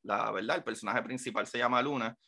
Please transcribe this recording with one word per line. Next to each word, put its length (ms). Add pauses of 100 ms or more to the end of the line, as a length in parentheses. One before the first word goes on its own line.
la, 280
¿verdad? 260
El 60
personaje 400
principal 440
se 100
llama 240
Luna, 340 (120)